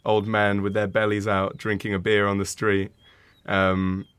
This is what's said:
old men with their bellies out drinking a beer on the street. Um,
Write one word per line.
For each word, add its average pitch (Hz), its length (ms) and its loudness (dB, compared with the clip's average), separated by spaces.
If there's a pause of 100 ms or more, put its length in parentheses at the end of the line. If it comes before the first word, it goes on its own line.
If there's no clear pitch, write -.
old 107 220 2
men 104 360 2
with 98 120 -2
their 104 140 0
bellies 104 400 0
out 98 280 0
drinking 104 380 -4
a 95 60 0
beer 104 260 2
on 101 120 0
the 98 60 0
street. 98 460 -2 (560)
Um, 95 580 0 (140)